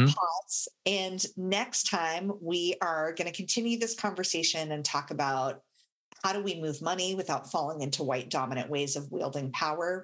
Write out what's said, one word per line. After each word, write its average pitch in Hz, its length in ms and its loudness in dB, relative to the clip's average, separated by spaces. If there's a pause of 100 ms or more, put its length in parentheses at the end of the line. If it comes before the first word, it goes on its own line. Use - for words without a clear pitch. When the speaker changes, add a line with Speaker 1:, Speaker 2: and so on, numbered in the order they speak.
Speaker 1:
Mm-hmm. 143 60 8
Speaker 2:
pause. 175 560 0 (180)
And 190 400 0 (100)
next 196 540 0
time, 175 400 0 (100)
we 175 400 0
are 160 340 2
gonna 170 180 -2
continue 233 460 0
this 226 180 0
conversation 165 760 0
and 151 140 -2
talk 143 260 0
about 135 520 0 (600)
how 190 100 2
do 202 120 0
we 175 160 -2
move 151 200 -2
money 185 360 0
without 170 340 -2
falling 156 300 0
into 143 240 -2
white 127 260 0
dominant 131 400 0
ways 143 240 0
of 143 160 -4
wielding 139 400 -2
power. 170 540 0